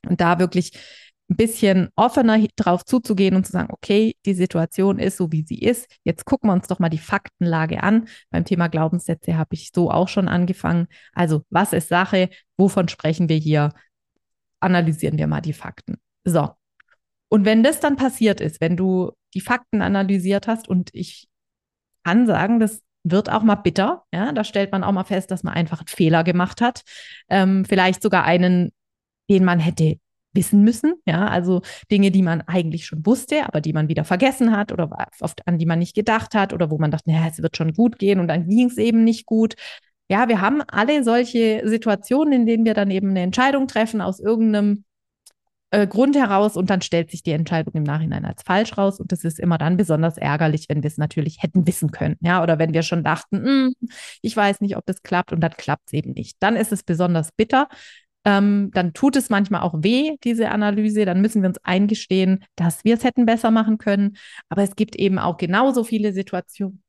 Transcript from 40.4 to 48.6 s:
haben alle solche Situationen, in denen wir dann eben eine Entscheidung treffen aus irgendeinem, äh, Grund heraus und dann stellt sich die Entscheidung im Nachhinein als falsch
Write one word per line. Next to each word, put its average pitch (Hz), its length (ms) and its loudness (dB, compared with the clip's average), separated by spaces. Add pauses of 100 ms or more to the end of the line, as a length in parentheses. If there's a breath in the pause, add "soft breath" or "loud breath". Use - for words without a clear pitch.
haben 262 260 0
alle 269 360 0
solche 233 600 0
Situationen, 226 680 0
in 240 120 4
denen 226 200 2
wir 214 100 2
dann 202 160 0
eben 190 180 0
eine 185 120 0
Entscheidung 262 460 0
treffen 220 340 -2
aus 185 180 -6
irgendeinem, 208 640 0 (880)
äh, 202 160 2
Grund 262 280 2
heraus 208 420 2
und 185 120 -2
dann 185 120 2
stellt 170 280 -2
sich - 140 -14
die 170 80 -2
Entscheidung 160 420 -2
im 156 100 -2
Nachhinein 156 400 -4
als - 200 -10
falsch 208 340 -2